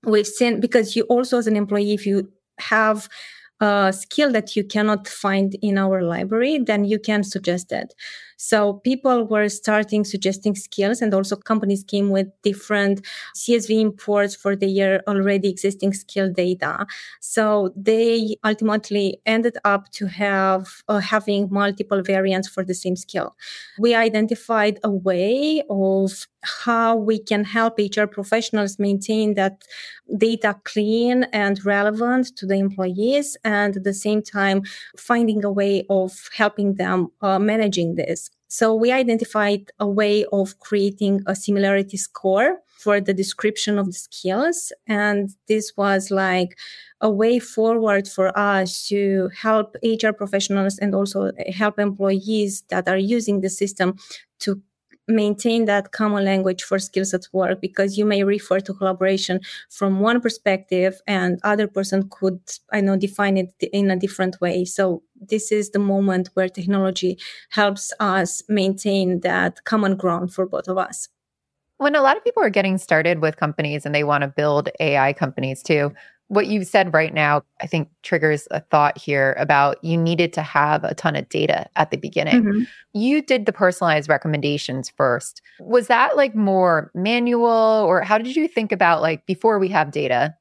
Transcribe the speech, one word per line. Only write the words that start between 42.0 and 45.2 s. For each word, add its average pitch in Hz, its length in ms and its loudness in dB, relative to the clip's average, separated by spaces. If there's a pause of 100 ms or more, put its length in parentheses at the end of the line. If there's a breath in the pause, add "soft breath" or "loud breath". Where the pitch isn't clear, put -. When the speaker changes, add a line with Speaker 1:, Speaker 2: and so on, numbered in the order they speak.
Speaker 1:
for 208 340 0
the 196 120 0
description 208 640 -2
of 196 80 -2
the 180 60 -6
skills. 262 800 -4 (160)
And 208 440 0 (160)